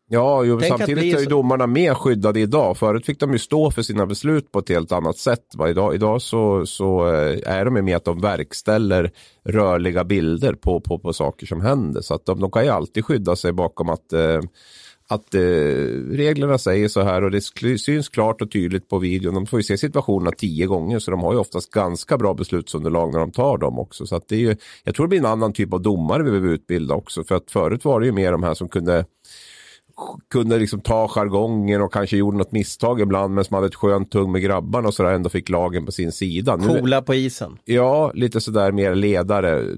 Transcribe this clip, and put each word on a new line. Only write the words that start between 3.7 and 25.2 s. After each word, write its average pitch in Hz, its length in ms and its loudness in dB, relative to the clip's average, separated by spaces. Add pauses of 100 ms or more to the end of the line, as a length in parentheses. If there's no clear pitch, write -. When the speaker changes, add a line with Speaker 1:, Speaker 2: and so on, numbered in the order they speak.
Speaker 1:
för 117 100 -4
sina 104 240 0
beslut 139 460 -2
på 101 80 -2
ett - 100 -2
helt 85 220 0
annat 82 260 0
sätt, - 280 0 (100)
va? 80 140 0
Idag, 92 260 0
idag 107 260 0
så, 104 440 0
så, 92 480 0
eh, 76 320 0
är 95 200 -2
de 127 100 0
ju 101 60 2
med 92 140 0
att 87 100 -4
de 85 160 -2
verkställer 95 920 0 (340)
rörliga 90 580 2
bilder 87 500 0
på, 90 280 -2
på, - 180 -6
på 85 140 -4
saker - 340 -4
som - 140 -6
händer. 107 400 -2
Så - 120 -6
att 80 120 -4
de, 95 140 -2
de 95 120 -2
kan 113 120 2
ju 143 60 2
alltid 104 360 -2
skydda 101 300 0
sig 87 180 -2
bakom 87 360 -2
att, - 240 -6
eh, 82 260 2 (720)
att, 104 260 -4
eh, 95 40 2 (720)
reglerna 143 460 0
säger 104 300 2
så 104 140 0
här 95 220 2
och 95 80 0
det 101 100 0
skly-, 117 360 -2
syns 147 320 -2
klart 110 320 0
och 104 100 -6
tydligt 92 380 -2
på 98 80 0
videon. 92 360 -2
De 95 120 -2
får 117 140 -2
ju 104 40 0
se 98 140 -2
situationerna 101 540 -2
tio 85 340 -2
gånger, 95 340 -2
så - 120 -6
de 92 120 -2
har 90 100 0
ju 120 60 2
oftast - 320 -6
ganska 95 460 -2
bra 104 160 0
beslutsunderlag 82 800 -2
när 82 60 0
de 80 120 -2
tar 123 260 0
dem 65 220 -2
också. - 260 -10
Så 92 100 -6
att 85 120 -8
det 107 80 -2
är 110 40 0
ju, 113 160 2 (280)
jag - 120 -4
tror 147 100 0
det 175 40 -2
blir 185 100 4
en 139 60 2